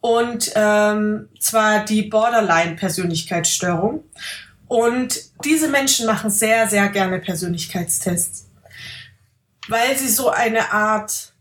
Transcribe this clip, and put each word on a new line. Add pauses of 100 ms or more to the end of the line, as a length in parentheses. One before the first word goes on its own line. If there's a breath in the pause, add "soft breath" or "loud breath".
Und,
ähm, (120)
zwar
die
Borderline-Persönlichkeitsstörung. (640 loud breath)
Und (260)
diese
Menschen
machen
sehr,
sehr
gerne
Persönlichkeitstests, (1200 loud breath)
weil
sie
so
eine
Art